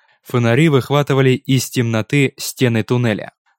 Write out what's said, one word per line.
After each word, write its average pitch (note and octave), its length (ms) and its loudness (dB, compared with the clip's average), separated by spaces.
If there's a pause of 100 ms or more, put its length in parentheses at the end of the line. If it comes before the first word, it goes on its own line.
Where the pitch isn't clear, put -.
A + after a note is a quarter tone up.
(240)
Фонари B2 460 2
выхватывали C3+ 640 2
из B2+ 380 0
темноты A#2+ 680 -2
стены A#2 460 -2
туннеля. B2 500 -2 (260)